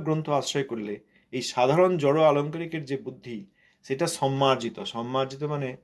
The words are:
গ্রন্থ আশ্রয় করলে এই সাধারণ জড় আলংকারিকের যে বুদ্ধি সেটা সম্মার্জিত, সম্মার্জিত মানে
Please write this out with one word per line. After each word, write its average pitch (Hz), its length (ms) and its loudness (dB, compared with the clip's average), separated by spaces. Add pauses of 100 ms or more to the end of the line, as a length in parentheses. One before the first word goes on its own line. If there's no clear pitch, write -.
গ্রন্থ 156 260 -2
আশ্রয় 139 420 0
করলে 107 220 -6 (400)
এই 127 80 -4
সাধারণ 147 560 4
জড় 147 260 4
আলংকারিকের 156 600 2
যে 135 120 -4
বুদ্ধি 120 400 -12 (480)
সেটা 135 220 -2
সম্মার্জিত, 135 760 0
সম্মার্জিত 131 600 -4
মানে 147 260 -4 (140)